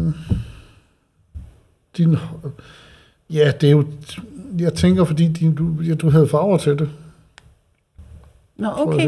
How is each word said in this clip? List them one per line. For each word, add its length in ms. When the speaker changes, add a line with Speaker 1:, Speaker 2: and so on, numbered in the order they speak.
Speaker 1:
din, 200
ja, 220
det 60
er 40
jo, 140
jeg 140
tænker, 300
fordi 240
din, 280
du, 200
ja, 60
du 160
havde 180
farver 300
til 220
det. 100
Speaker 2:
Nå, 100
Speaker 1:
Tror 100
jeg, 100
Speaker 2:
okay. 200